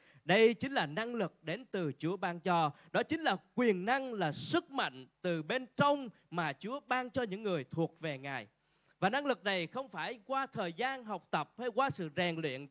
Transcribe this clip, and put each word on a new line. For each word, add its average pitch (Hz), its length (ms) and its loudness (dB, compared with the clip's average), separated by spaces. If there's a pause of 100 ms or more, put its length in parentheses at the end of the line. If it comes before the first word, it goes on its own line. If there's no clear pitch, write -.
(240)
Đây 226 300 8
chính 269 200 -4
là 214 120 2
năng 220 300 -4
lực 196 280 -2
đến 190 280 -6
từ 165 280 0
Chúa 175 180 -2
ban 175 220 -4
cho. 165 320 4 (200)
Đó 208 120 2
chính 320 180 -4
là 240 160 2 (180)
quyền 208 300 4
năng, 262 280 0
là 175 180 0
sức 269 400 -2
mạnh 139 360 -4 (140)
từ 170 220 0
bên 247 220 -4 (120)
trong 285 320 4 (220)
mà 160 220 -2
Chúa 240 340 -8
ban 254 220 0
cho 254 140 -2
những 208 200 -4
người 180 280 0
thuộc 160 280 -2
về 156 180 -6
Ngài. 131 300 -8 (520)
Và 185 100 4
năng 285 160 0
lực 247 180 -2
này 185 240 0
không 262 220 -8
phải 196 360 -8
qua 269 280 -2
thời 180 200 -4
gian 254 300 -4
học 208 280 -8
tập 156 260 -2
hay 247 180 -6
qua 269 140 2
sự 170 260 -6
rèn 175 200 0
luyện, 143 360 -4